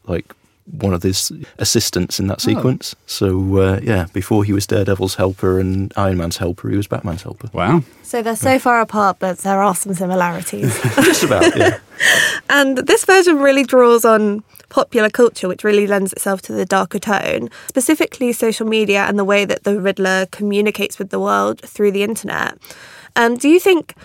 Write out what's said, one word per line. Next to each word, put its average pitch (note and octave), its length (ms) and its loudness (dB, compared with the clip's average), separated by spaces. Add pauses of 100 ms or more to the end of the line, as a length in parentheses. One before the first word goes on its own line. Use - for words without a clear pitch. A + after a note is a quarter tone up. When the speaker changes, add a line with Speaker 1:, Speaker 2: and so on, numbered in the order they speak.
Speaker 1:
like, - 280 -8 (440)
one G2 160 0
of F2+ 80 -2
his - 300 -2 (260)
assistants - 640 -2
in G2 80 -2
that - 180 -4
Speaker 2:
Oh. G#2+ 80 0
Speaker 1:
sequence. B2+ 420 -2 (120)
So, F#2+ 500 0
uh, F#2+ 240 2
yeah, F#2 320 0
before G2+ 300 0
he G#2 100 0
was G2 140 -2
Daredevil's G2 480 0
helper F#2+ 420 0
and F#2+ 380 -2
Iron F#2+ 220 0
Man's F2 200 -4
helper, F#2 320 -6
he G2+ 60 -2
was G2+ 100 -2
Batman's - 380 -8
helper. - 300 -16
Speaker 2:
Wow. A#2+ 280 0 (220)
Speaker 3:
So A#3 180 -6
they're A3 140 -4
so C4 240 0
far A#3+ 220 2
apart, G#3 380 0
but F3+ 200 -4
there G3 240 0
are G3 100 2
some G3 200 -6
similarities. F3+ 880 -2
Speaker 1:
<laughs> A#2 140 -2
Just D4+ 280 4
about, G2+ 340 2
yeah. - 220 2 (340)
Speaker 3:
<laughs> - 360 -2
And C4+ 300 2
this G4+ 260 2
version F4+ 340 4
really C#4 240 4
draws A#3+ 420 6
on G#3+ 380 2 (260)
popular A3 400 0
culture, A3 380 2
which F3+ 160 -6
really G#3 240 2
lends G3 260 0
itself G3 300 -4
to A3 100 -10
the G3 120 -2
darker F#3+ 340 -2
tone, A3 500 -2 (180)
specifically C4+ 640 -2
social A3+ 340 -2
media G3+ 380 2
and G#3 120 0
the G3+ 80 0
way G3+ 200 2
that - 180 -4
the G3+ 160 0
Riddler F#3+ 480 0
communicates G#3 720 -2
with G3 100 -8
the F#3+ 100 -4
world G3+ 420 0
through G#3 320 0
the G3+ 100 -2
internet. - 540 -6 (580)
Um, A#3+ 220 2
do C#4+ 120 2
you F4 100 8
think F4+ 460 -2